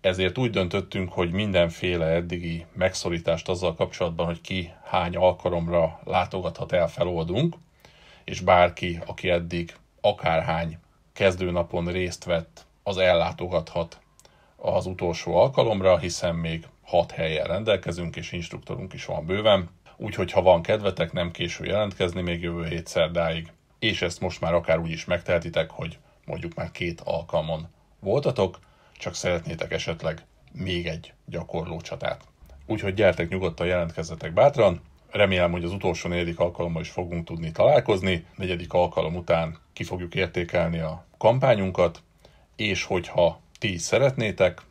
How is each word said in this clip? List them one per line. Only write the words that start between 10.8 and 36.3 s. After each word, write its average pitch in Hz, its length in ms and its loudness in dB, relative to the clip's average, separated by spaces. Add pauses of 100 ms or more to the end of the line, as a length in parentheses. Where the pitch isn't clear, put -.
kezdőnapon 90 800 0
részt 90 320 -4
vett, 85 420 -4 (160)
az 98 140 -4
ellátogathat 87 1040 0 (560)
az 90 300 0
utolsó 87 500 -2
alkalomra, 104 640 4
hiszen 85 360 -2
még 82 320 -6 (160)
hat - 280 2
helyen 80 360 -2
rendelkezünk, 95 680 -2
és 82 160 -10
instruktorunk - 600 -10
is - 120 -14
van 78 220 -6
bőven. 98 420 4 (280)
Úgyhogy, 95 360 -4
ha 92 100 4
van 87 200 8
kedvetek, 95 500 0
nem 87 180 -2
késő 87 340 -6
jelentkezni 95 560 0
még 87 220 -2
jövő 85 240 -4
hét 82 200 -6
szerdáig. 82 680 0 (260)
És 107 240 0
ezt 87 180 -4
most 87 200 -4
már 85 140 0
akár 82 240 2
úgy 85 120 -4
is 80 140 -8
megtehetitek, 85 680 0
hogy - 280 -10 (260)
mondjuk 85 300 -8
már 85 160 -8
két 85 340 -6
alkalmon 82 640 -4 (320)
voltatok, 107 580 0 (400)
csak - 160 -8
szeretnétek 82 580 -2
esetleg 82 500 -4 (300)
még 87 340 -4
egy 82 260 -10 (140)
gyakorló 85 540 -8
csatát. - 440 -8 (420)
Úgyhogy 101 280 -2
gyertek 90 340 4
nyugodtan, 90 380 -2
jelentkezzetek 85 680 -2
bátran. 107 480 6 (300)
Remélem, 95 400 4
hogy 87 140 -2
az 87 80 -4
utolsó 92 360 -2
negyedik 87 300 -2